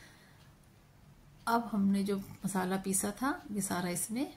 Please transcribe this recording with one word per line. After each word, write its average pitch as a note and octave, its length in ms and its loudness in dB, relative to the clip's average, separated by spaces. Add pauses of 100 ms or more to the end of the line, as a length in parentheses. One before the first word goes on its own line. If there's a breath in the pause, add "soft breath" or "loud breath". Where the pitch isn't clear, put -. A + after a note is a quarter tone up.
(1500 loud breath)
अब A#3 160 4 (100)
हमने G3 320 4
जो G3 120 0
मसाला F#3+ 600 -2
पीसा F#3+ 360 0
था, C4 180 0 (220)
ये G#3 80 -2
सारा F3+ 280 -2
इसमें G#3+ 480 -2